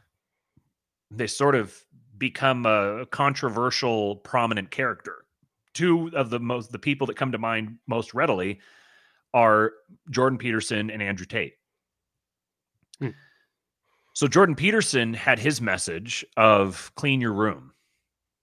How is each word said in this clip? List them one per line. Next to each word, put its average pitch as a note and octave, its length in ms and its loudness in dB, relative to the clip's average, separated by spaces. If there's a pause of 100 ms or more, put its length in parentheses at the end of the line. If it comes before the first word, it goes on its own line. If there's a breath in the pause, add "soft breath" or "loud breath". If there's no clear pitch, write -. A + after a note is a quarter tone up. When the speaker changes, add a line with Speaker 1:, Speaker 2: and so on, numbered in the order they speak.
(1120)
Speaker 1:
They A2 160 -4
sort C#3 280 2
of G#2 200 -4 (420)
become B2+ 480 -2
a G#2+ 460 0
controversial, A#2+ 1040 -2
prominent A2+ 540 -2
character. G#2+ 540 -6 (480)
Two E3 420 0
of C3 140 0
the A#2+ 100 -4
most, A#2+ 320 -6
the B2 80 -10
people C#3 280 -2
that A#2 80 -6
come C3+ 160 -2
to A#2 60 -2
mind A2 400 -4 (100)
most A2+ 260 -4
readily G2+ 460 0 (760 soft breath)
are A2 400 6 (360)
Jordan C3 300 0
Peterson A2 500 -4
and G#2+ 120 -8
Andrew G2 240 -6
Tate. F2+ 280 -6 (1500)
Speaker 2:
Hmm. C3+ 100 -6 (1040 loud breath)
Speaker 1:
So - 140 2
Jordan D#3+ 280 4
Peterson C#3+ 580 0
had A#2 240 2
his C3+ 240 -2
message F#2+ 640 -4 (100)
of G#2 600 4
clean C3+ 260 -2
your A#2 120 0
room. G2 400 -2 (680)